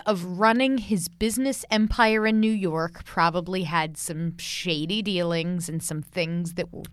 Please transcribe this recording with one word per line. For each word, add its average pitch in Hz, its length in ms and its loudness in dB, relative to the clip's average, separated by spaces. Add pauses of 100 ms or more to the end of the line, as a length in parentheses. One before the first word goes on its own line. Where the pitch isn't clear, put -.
of 180 340 -2
running 247 380 4
his 196 320 0
business 247 640 -2
empire 220 560 4
in 220 120 4
New 220 140 4
York, 170 540 -2
probably 180 580 0
had 156 320 -2
some 165 400 -4
shady 170 640 -4
dealings 175 680 -2
and 160 120 -4
some 156 200 -6
things 170 520 -4
that 175 160 -6
w-, - 220 -14